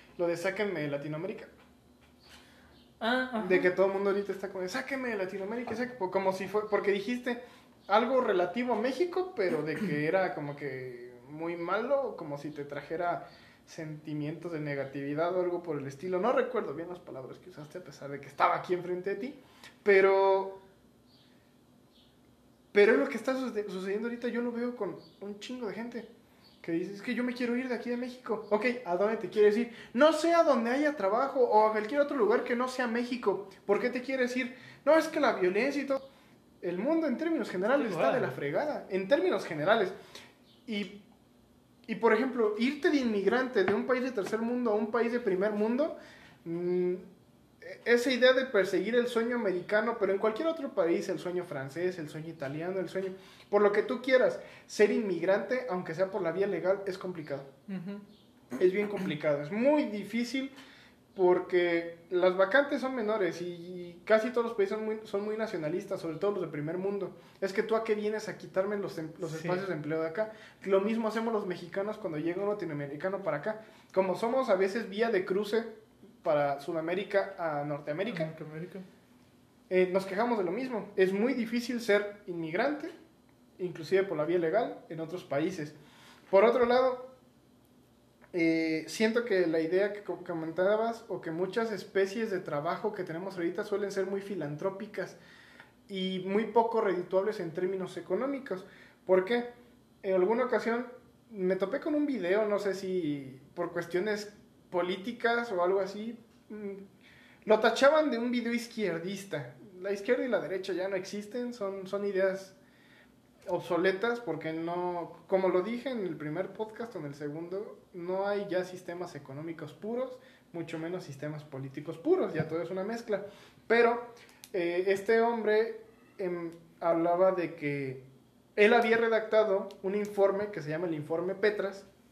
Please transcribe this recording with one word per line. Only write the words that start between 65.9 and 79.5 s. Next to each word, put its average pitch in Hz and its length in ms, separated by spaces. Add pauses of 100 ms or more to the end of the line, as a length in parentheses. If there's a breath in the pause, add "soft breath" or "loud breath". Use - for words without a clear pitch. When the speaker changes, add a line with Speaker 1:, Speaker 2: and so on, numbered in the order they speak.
Speaker 1:
sobre 165 180
todo 202 140
los 196 100
de 165 60
primer 151 300
mundo. 190 340 (300 loud breath)
"Es 190 100
que 208 100
tú 214 140
a 220 80
qué 220 100
vienes 208 360
a 170 80
quitarme 190 400
los 170 200
em-, 160 220
los 160 120
Speaker 2:
Sí. 156 80
Speaker 1:
espacios 180 280
de 180 60
empleo 151 280
de 160 60
acá". 214 240 (320 loud breath)
Lo 190 160
mismo 220 300
hacemos 226 240
los 202 120
mexicanos 185 520
cuando 160 220
llega 170 220
un 202 60
latinoamericano 170 720
para 151 160
acá. 214 280 (280 loud breath)
Como 190 220
somos 247 340
a 202 60
veces 196 340
vía 214 200
de 196 160
cruce 208 400 (580)
para 147 380
Sudamérica 185 760
a 151 280
Norteamérica, 160 640
Speaker 2:
Norteamérica. 156 520 (920)